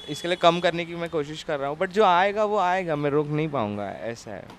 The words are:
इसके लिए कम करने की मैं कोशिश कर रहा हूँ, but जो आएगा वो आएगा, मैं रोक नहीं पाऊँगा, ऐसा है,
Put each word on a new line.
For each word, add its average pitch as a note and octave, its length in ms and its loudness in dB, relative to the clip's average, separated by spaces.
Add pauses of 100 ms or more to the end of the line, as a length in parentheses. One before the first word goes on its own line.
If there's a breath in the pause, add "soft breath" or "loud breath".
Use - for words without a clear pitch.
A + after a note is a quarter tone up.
इसके D3+ 200 -6
लिए F3+ 80 0
कम F3 240 4
करने E3+ 240 0
की E3+ 100 -10
मैं E3+ 160 -6
कोशिश D#3 320 -4
कर D3+ 160 -4
रहा C3+ 100 -4
हूँ, D3+ 100 -6
but F#3 100 0
जो G3+ 160 4
आएगा G3 400 4
वो G#3 140 0
आएगा, F3+ 380 0
मैं D3 140 0
रोक D3 160 2
नहीं D3+ 220 -2
पाऊँगा, G#2 420 -2
ऐसा A2+ 400 -10
है, F#2+ 140 -10 (140)